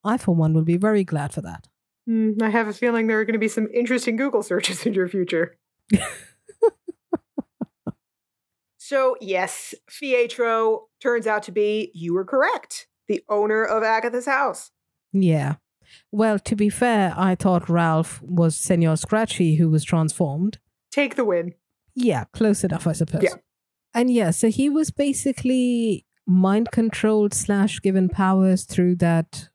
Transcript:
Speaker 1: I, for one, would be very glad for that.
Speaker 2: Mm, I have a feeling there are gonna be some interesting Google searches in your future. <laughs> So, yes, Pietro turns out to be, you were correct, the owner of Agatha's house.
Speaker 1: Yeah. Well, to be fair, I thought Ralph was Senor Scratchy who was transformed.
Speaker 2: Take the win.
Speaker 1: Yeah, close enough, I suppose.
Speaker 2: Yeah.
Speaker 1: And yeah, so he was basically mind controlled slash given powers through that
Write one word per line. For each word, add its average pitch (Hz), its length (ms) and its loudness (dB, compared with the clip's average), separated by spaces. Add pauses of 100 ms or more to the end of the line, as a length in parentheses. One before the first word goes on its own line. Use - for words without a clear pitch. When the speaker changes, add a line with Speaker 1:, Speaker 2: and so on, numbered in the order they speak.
Speaker 1:
I, 214 140 -2
for 180 180 0
one, 160 200 4
would 160 100 4
be 170 140 2
very 208 260 2
glad 147 300 -6
for 143 80 -8
that. 85 260 -16 (400)
Speaker 2:
Mm, 220 320 0
I 220 80 2
have 220 200 2
a 208 40 -8
feeling 233 340 0
there 220 140 2
are 214 60 0
gonna 220 120 -2
be 220 100 0
some 220 260 -2
interesting 240 420 0
Google 254 260 0
searches - 440 -4
in 208 80 0
your 185 140 0
future. 175 500 -4 (340)
<laughs> 190 60 4 (2750)
So, 262 420 0
yes, 190 560 -4 (240)
Pietro 233 920 0 (120)
turns 233 260 0
out 214 180 0
to 190 80 -14
be, 208 420 -2
you 170 180 -6
were 185 140 -2
correct, - 600 -2 (220)
the - 220 -4
owner 214 340 0
of 220 180 0
Agatha's 226 440 -2
house. 269 460 -4 (380)
Speaker 1:
Yeah. 156 440 2 (580)
Well, 214 280 2
to - 140 -4
be 208 140 2
fair, 208 480 0
I 185 180 2
thought 175 360 0
Ralph 165 520 0
was 170 340 0
Senor 165 420 2
Scratchy 202 580 0
who 160 140 4
was 156 140 2
transformed. 160 720 -2 (340)
Speaker 2:
Take 277 240 -2
the 254 80 0
win. 175 300 0 (400)
Speaker 1:
Yeah, 190 300 0 (100)
close 214 280 2
enough, - 240 -2
I 160 60 0
suppose. 156 300 -2
Speaker 2:
Yeah. - 140 0 (580)
Speaker 1:
And 247 160 2
yeah, 220 220 2
so 226 180 2
he 262 180 0
was 302 220 0
basically 247 1120 0 (220)
mind 190 440 2
controlled 214 640 0
slash - 480 0
given 190 300 2
powers 190 540 2
through 180 320 2
that 165 580 0